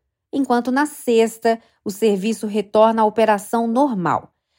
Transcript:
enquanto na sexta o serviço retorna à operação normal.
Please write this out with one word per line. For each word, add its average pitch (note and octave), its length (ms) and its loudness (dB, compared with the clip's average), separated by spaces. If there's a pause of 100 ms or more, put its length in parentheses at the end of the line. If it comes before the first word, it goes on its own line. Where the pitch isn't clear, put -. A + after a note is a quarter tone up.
(320)
enquanto B3 400 -2
na C#4 140 0
sexta A3+ 760 0 (240)
o G#3 80 -6
serviço G#3+ 560 -2
retorna G#3+ 540 2
à A3 40 4
operação G#3+ 600 0
normal. A3+ 680 -2 (260)